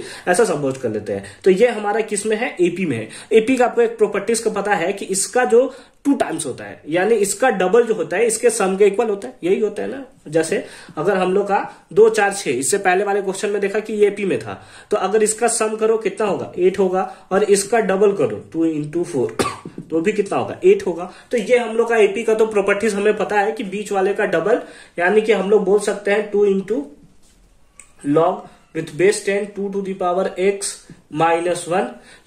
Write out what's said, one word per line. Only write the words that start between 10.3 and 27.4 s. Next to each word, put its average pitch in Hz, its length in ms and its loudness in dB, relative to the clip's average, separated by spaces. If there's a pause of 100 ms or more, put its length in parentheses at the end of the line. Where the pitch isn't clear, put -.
अगर 185 200 0
हम 185 160 0
लोग 202 120 2
का - 480 -4
दो, 208 160 8
चार, 208 240 0
छह, - 180 -4
इससे 139 280 0
पहले 190 240 2
वाले 202 180 0
क्वेश्चन 190 280 -4
में 202 120 -2
देखा 196 180 -2
कि 214 140 -6
ये 208 140 4
एपी 202 180 -2
में 156 140 0
था, 104 140 -10 (380)
तो 208 80 2
अगर 202 240 0
इसका 220 260 0
सम 220 260 -2
करो 220 240 0
कितना 208 280 -2
होगा? 147 300 -4
एट 185 220 2
होगा, 185 220 0 (300)
और 196 140 2
इसका 202 360 2
डबल 190 320 2
करो 117 240 -2 (160)
टू 165 120 0
इंटू 151 380 -2
फ़ोर, 131 320 -4 (540)
तो 160 120 0
भी 196 120 0
कितना 196 240 -2
होगा? 110 280 -6
एट 196 220 4
होगा। 175 240 -6 (200)
तो 254 60 0
ये 233 200 2
हम 226 200 -2
लोग 233 120 2
का 233 80 2
एपी 202 260 2
का 220 100 2
तो 220 140 4
प्रॉपर्टीज 202 460 0
हमें 202 240 2
पता 202 220 0
है 202 120 2
कि 226 140 -6
बीच 196 260 -8
वाले 196 220 0
का 202 140 -2
डबल, 190 340 0 (380)
यानी 202 220 4
कि 214 120 2
हम 190 160 0
लोग 202 160 4
बोल 196 160 4
सकते 202 300 -4
हैं 208 200 -2
टू 202 140 2
into 196 300 0 (1300)